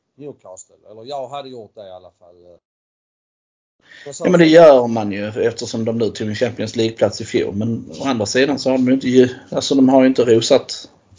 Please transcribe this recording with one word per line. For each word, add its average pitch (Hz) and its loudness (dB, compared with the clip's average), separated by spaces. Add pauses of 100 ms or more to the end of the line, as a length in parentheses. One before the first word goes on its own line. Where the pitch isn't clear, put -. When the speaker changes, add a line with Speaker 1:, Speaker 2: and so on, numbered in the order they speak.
(140)
Speaker 1:
Newcastle. 98 -20 (140)
Eller 110 -20
jag 135 -12
hade 139 -14
gjort 113 -20
det 104 -20
i 95 -20
alla 90 -20
fall. 87 -20 (1700)
Men 143 -18
så 165 -6
Speaker 2:
Ja, - 0
men 175 4
det 160 6
gör 156 8
man 110 -4
ju 101 -6
eftersom 113 -6
de 117 -4
nu 107 -2
tog 107 -8
en 107 -6
Champions 110 -6
League-plats 113 -2
i - -12
fjol. - -4
Men 110 -6 (100)
å 139 -8
andra 120 -4
sidan 131 -2
så 131 -4
har 131 0
de 127 0
ju 127 2
inte 135 -4
ju, 127 4 (220)
alltså, 151 -4
de 135 4
har 135 4
ju 131 4
inte 131 0
rosat 117 0 (280)